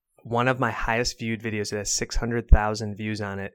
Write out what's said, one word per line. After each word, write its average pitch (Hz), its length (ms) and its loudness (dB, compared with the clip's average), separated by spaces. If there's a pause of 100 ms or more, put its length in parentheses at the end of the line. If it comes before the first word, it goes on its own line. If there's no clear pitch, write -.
(240)
one 120 240 0
of 127 120 2
my 123 120 2
highest 120 460 -2
viewed 113 240 -4
videos, 107 320 -4
it 107 40 -2
has 101 140 -4
six - 240 -4
hundred 117 340 0
thousand 107 460 4
views 107 260 -4
on 98 180 -6
it, 98 160 -8